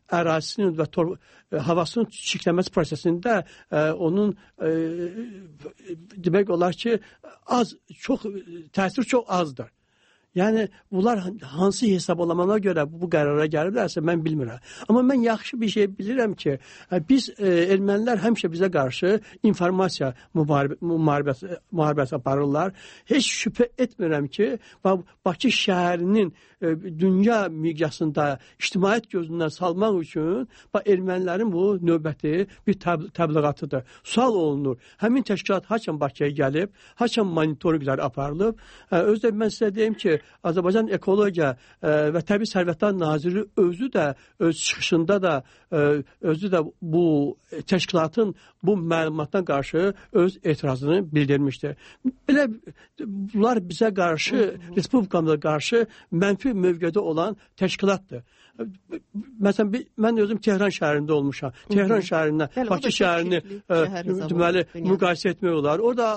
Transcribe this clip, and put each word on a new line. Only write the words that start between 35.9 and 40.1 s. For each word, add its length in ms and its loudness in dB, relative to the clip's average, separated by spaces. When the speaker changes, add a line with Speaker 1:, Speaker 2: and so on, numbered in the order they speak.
Speaker 1:
Bakıya 300 -2
gəlib, 480 -2
haçan 240 2
monitorinqlər 720 0
aparılıb? 640 -4
Ə, 160 4
özü 160 2
də 80 2
mən 240 -2
sizə 160 0
deyim 240 -2
ki, 200 0